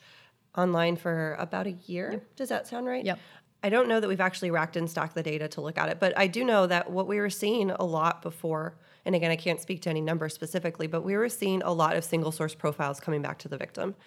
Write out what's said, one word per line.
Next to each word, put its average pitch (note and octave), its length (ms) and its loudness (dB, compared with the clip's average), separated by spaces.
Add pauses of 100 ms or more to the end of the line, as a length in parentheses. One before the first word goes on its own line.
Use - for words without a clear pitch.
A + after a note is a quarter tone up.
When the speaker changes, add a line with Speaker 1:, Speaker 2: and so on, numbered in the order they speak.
(580)
Speaker 1:
online E3+ 380 4
for E3 440 -2
about F#3 280 -4
a G3 40 -6 (140)
year. F3+ 280 -6
Speaker 2:
Yep. - 220 -10
Speaker 1:
Does C4 140 -6
that - 180 -4
sound B3 200 -6
right? B3+ 180 -4
Speaker 2:
Yep. F#3 140 -2 (440)
Speaker 1:
I G#3 60 2
don't A#3+ 180 6
know A3+ 120 4
that G#3 80 0
we've F#3+ 140 0
actually F#3 300 0
racked D#3+ 240 2
and E3+ 140 0
stacked D#3+ 260 -2
the E3 80 -2
data D#3 260 -2
to D#3 120 -8
look D#3+ 160 -4
at D#3 120 2
it, E3 100 -2
but F#3 180 4
I G3 100 6
do A3+ 160 0
know G#3+ 240 6
that F3 240 2
what F#3 160 0
we G#3 120 0
were G3+ 100 0
seeing G#3 420 0
a F#3 120 -2
lot E3 380 2
before, E3 560 -4 (260)
and G3 120 2
again, E3 160 4
I E3 40 4
can't E3 240 0
speak E3 220 -6
to - 80 -2
any D#3 100 0
number D#3 300 0
specifically, E3 560 -4
but E3 160 -2
we G3 160 0
were A3+ 100 2
seeing G3 360 0
a F3+ 80 2
lot E3 240 4
of E3 80 2
single D#3+ 280 0
source D#3 220 -2
profiles D3 460 -2
coming D3+ 240 -2
back C#3+ 160 -6
to - 80 -14
the D3 100 -8
victim - 380 -6 (120)